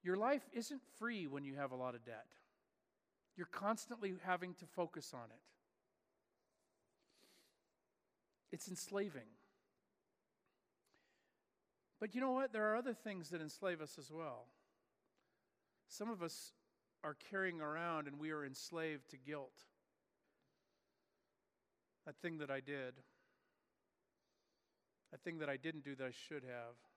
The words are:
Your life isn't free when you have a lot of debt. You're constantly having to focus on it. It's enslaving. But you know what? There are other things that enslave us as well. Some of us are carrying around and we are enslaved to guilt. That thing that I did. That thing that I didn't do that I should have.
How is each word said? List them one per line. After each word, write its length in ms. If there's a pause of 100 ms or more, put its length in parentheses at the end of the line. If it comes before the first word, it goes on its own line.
Your 140
life 360
isn't 300 (160)
free 260
when 200
you 100
have 160
a 40
lot 200
of 80
debt. 240 (1080)
You're 120
constantly 720
having 360
to 120
focus 480
on 160
it. 100 (3000)
It's 160
enslaving. 600 (2750)
But 140
you 80
know 120
what? 200
There 180
are 40
other 180
things 380
that 100
enslave 400
us 160
as 140
well. 360 (1400)
Some 240
of 100
us 320 (500)
are 120
carrying 440
around 480
and 120
we 100
are 160
enslaved 640
to 80
guilt. 480 (2500)
That 160
thing 160
that 140
I 80
did. 340 (2250)
That 120
thing 160
that 100
I 80
didn't 260
do 120
that 100
I 60
should 320
have. 320 (220)